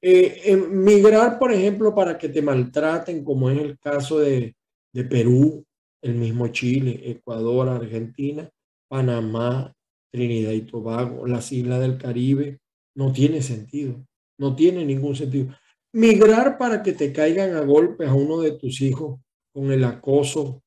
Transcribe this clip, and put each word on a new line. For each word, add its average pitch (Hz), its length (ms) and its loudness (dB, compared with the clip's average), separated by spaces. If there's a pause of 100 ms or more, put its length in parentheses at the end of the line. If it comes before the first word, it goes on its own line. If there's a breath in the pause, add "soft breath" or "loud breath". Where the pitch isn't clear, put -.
Eh, 180 440 4
em, 190 380 2
migrar, 214 560 6
por 254 120 2
ejemplo, 202 420 0
para 180 240 0
que 151 120 -6
te 147 120 -2
maltraten, 147 840 -2
como 131 240 0
es 139 100 0
el 147 200 -8
caso 143 400 -4
de, 131 360 0 (380)
de 123 100 -6
Perú, 127 640 2 (360)
el 120 140 -4
mismo 117 340 -2
Chile, 127 540 -2
Ecuador, 120 640 -4
Argentina, 123 800 -8 (380)
Panamá, 120 880 -4 (340)
Trinidad 117 420 -4
y 110 100 -2
Tobago, 117 640 -8
las 120 240 -6
islas 127 300 -4
del 131 160 -2
Caribe, 135 600 -4 (360)
no 135 160 -2
tiene 151 300 0
sentido, 127 540 -8 (440)
no 139 160 -4
tiene 170 300 2
ningún 135 320 -4
sentido. 131 300 -4 (440 loud breath)
Migrar 220 680 6
para 233 260 -2
que 185 100 -2
te 143 180 -4
caigan 165 440 0
a 151 60 -2
golpes 151 460 2
a 131 60 2
uno 147 260 0
de 156 120 0
tus 131 300 -10
hijos 135 380 -4 (320)
con 139 200 -4
el 131 120 2
acoso 139 840 -2